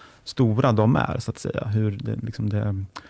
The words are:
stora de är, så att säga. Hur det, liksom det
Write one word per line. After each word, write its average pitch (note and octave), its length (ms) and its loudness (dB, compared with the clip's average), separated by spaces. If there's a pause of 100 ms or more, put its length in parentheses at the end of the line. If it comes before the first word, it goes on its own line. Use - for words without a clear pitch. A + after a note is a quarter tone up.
(240)
stora A#2+ 480 2
de A2 240 4
är, - 220 0
så - 120 -6
att - 80 -8
säga. - 260 -4
Hur G#2+ 260 0
det, A2 260 -6
liksom A2+ 320 -4
det G#2 360 -2 (260)